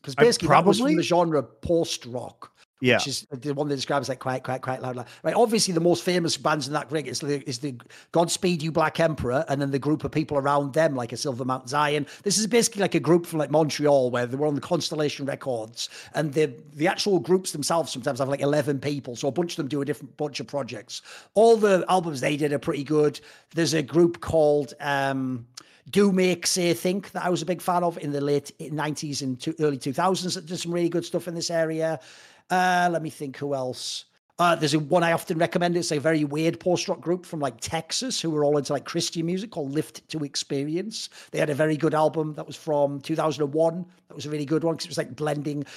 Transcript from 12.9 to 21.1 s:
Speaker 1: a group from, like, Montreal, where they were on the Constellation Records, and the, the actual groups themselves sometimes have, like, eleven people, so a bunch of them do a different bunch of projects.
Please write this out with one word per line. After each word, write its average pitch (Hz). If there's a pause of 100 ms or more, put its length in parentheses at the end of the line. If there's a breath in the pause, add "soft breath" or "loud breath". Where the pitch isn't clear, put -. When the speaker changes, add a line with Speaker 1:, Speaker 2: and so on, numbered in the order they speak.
Speaker 1:
a 165
group 170
from, 160
like, 135
Montreal, 143
where 123
they 123
were 147
on 147
the 135
Constellation 151
Records, 120 (240 loud breath)
and 147
the, 151 (180)
the 151
actual 196
groups 185
themselves 160
sometimes 131
have, 135
like, 139
eleven 143
people, 139
so 143
a 131
bunch 170
of -
them 147
do 143
a -
different 143
bunch 147
of 123
projects. 120 (320 loud breath)